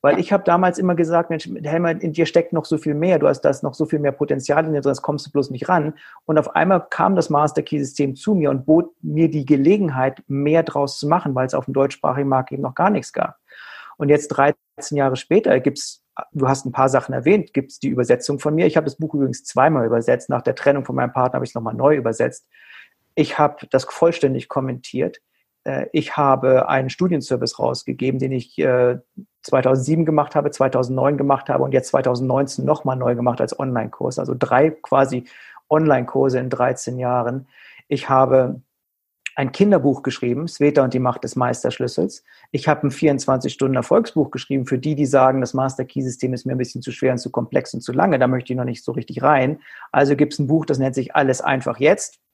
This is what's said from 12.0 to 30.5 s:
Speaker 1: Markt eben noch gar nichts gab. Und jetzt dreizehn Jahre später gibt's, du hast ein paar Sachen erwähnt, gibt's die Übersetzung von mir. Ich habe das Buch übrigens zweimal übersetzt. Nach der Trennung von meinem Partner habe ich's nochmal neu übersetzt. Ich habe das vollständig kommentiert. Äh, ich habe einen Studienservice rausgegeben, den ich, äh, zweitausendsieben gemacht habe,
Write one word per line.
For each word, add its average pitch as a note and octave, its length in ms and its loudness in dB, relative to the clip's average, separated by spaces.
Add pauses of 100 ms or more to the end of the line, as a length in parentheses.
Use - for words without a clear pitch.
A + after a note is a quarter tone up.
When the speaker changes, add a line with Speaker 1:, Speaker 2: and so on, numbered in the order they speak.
Speaker 1:
Markt C3 240 0
eben C#3 100 -6
noch C3 120 -6
gar F3+ 160 2
nichts F#3 220 -4
gab. - 240 -4 (600)
Und C#3+ 120 -2
jetzt D3 200 4
dreizehn - 680 -2
Jahre C3+ 200 0
später - 440 2
gibt's, - 420 -6 (300)
du C3 160 0
hast C3+ 160 -2
ein B2+ 80 -6
paar C3+ 160 2
Sachen C3 240 0
erwähnt, D3+ 400 0
gibt's - 260 -6
die C#3 100 -4
Übersetzung B2 500 0
von D3+ 160 -2
mir. E3+ 120 2
Ich D#3 100 2
habe D#3 100 2
das C#3 100 -6
Buch D#3 180 -8
übrigens C3+ 300 -2
zweimal C3+ 420 2
übersetzt. A#2 420 0
Nach B2 140 -2
der C3 120 -2
Trennung C#3+ 300 0
von C3 120 -6
meinem B2+ 160 -2
Partner B2+ 240 -2
habe B2+ 80 -4
ich's - 100 -14
nochmal A2+ 200 -6
neu C3+ 220 4
übersetzt. A#2 520 -2 (680)
Ich - 240 0
habe D3 320 0
das C3 140 2
vollständig C#3+ 640 0
kommentiert. C3 720 -6 (440)
Äh, C3+ 280 -4
ich - 240 -4
habe C3 520 2
einen C3 220 0
Studienservice C3+ 680 -2
rausgegeben, B2+ 600 -4
den C3 140 -2
ich, - 260 -8
äh, B2+ 400 2 (440)
zweitausendsieben C3+ 640 2
gemacht D3+ 300 0
habe, C#3+ 160 0